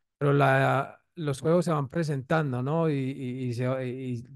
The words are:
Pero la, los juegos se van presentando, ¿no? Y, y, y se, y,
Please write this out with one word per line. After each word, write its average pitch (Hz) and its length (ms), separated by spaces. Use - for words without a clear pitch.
Pero 143 160
la, 135 680
los 143 260
juegos 165 240
se 175 60
van 143 180
presentando, 147 760
¿no? 160 260
Y, 151 40
y, 131 560
y 120 40
se, 127 340
y, 123 360